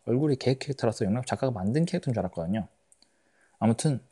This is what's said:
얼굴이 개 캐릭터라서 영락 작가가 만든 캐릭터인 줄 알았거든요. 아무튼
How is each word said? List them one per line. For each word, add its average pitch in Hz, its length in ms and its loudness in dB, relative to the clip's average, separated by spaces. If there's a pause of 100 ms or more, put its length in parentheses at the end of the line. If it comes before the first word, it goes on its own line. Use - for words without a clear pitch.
얼굴이 135 320 2
개 135 180 2
캐릭터라서 120 500 -2
영락 117 220 0
작가가 - 240 0
만든 113 340 0
캐릭터인 170 280 -2
줄 107 60 0
알았거든요. 90 480 -2 (920)
아무튼 117 420 2 (100)